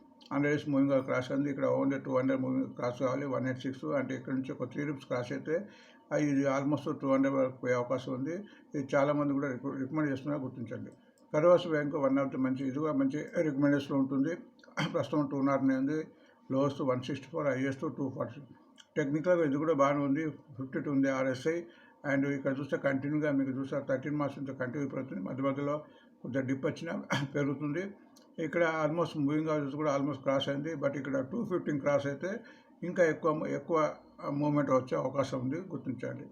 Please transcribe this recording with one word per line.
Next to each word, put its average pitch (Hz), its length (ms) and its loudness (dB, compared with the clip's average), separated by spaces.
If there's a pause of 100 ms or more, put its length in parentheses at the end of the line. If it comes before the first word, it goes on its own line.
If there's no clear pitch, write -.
(320)
హండ్రెడ్ 143 240 2
డేస్ 151 120 -4
మూవింగ్ 139 220 4
కావాలి, 135 160 2
క్రాస్ 127 260 0
అయింది. 143 180 0
ఇక్కడ 139 160 -2
only 135 380 2
టూ 131 140 2
హండ్రెడ్ 131 220 2
మూవింగ్ 131 340 -2
క్రాస్ 123 260 -2
కావాలి, 135 260 0
వన్ 127 200 0
ఎయిట్ 127 160 -2
సిక్స్. 135 220 -6
అంటే 139 300 -2
ఇక్కడ 127 180 -6
నుంచి 131 200 -2
ఒక 127 200 -4
త్రీ 147 120 -2
రూపీస్ 143 220 -4
క్రాస్ 123 260 -2
అయితే, 156 340 -2 (460)
ఆ, 147 40 0
ఇది 143 280 4
almost 139 560 2
టూ 135 120 2
హండ్రెడ్ 135 220 4
వరకు 131 220 2
పోయే 123 180 0
అవకాశం 127 380 0
ఉంది. 135 220 -4 (400)
ఇది 143 200 -4
చాలామంది 143 380 4
కూడా 139 200 0
రిక-, 135 260 -6
రికమెండ్ 143 340 -2
చేస్తున్నారు, 139 300 -4
గుర్తించండి. 107 480 -8 (420)
కరూర్ 170 360 6
బ్యాంక్ 147 260 0
one 135 240 4
of 135 100 2
the 135 80 -6
మంచి, 131 300 0
ఇది 131 120 -2
కూడా 151 140 0
మంచి 143 500 0
రికమెండేషన్లో 143 560 2
ఉంటుంది. 139 360 2 (580)
ప్రస్తుతం 147 400 0
టూ 139 100 0
నాట్ 135 220 2
నైన్ 135 140 4
ఉంది, 151 280 0 (460)
లోయెస్ట్ 135 300 2
వన్ 127 200 0
సిక్స్టీ - 300 -6
ఫోర్, 156 140 -2
హైయెస్ట్ 131 340 0
టూ 143 360 -4
ఫార్టీ 117 180 -4
సిక్స్. 143 200 -18 (420)
టెక్నికల్గా 156 480 2
ఇది 139 120 2
కూడా 160 180 2
బాగానే 143 300 4
ఉంది, 147 260 0
ఫిఫ్టీ 135 500 -8
టూ 151 120 -2
ఉంది 135 180 4
ఆర్ఎస్ఐ. 135 500 0 (460)
And 139 200 2
ఇక్కడ 139 320 0
చూస్తే 156 180 -4
కంటిన్యూగా 143 560 0
మీకు 135 180 2
చూస్తే 135 380 -4
థర్టీన్ 143 280 -2
మార్చ్ 143 220 -2
నుంచి 143 200 -6
కంటిన్యూ 131 300 -4
పెరుగుతుంది, 139 340 -6
మధ్య 139 200 -6
మధ్యలో 143 360 0 (440)
కొంచెం 127 240 -2
డిప్ 135 200 -2
వచ్చినా 165 440 -4
<coughs> 139 240 -2
పెరుగుతుంది. 143 480 0 (560)
ఇక్కడ 170 260 2 (180)
almost 156 340 0
మూవింగ్ 156 320 2
యావరేజ్ 147 260 0
కూడా 147 240 2
almost 139 240 -2
క్రాస్ 135 260 2
అయింది, 147 260 -2
but 139 220 -2
ఇక్కడ 135 240 -2
టూ 196 240 -2
ఫిఫ్టీన్ 156 360 -2
క్రాస్ 143 260 2
అయితే 143 240 -4 (520)
ఇంకా 175 220 4
ఎక్కువ, 156 420 2
ఎక్కువ 151 480 0 (360)
మూవ్‌మెంట్ 147 400 2
వచ్చే 131 260 2
అవకాశం 135 440 -2
ఉంది, 135 200 -2
గుర్తించండి. 131 720 -8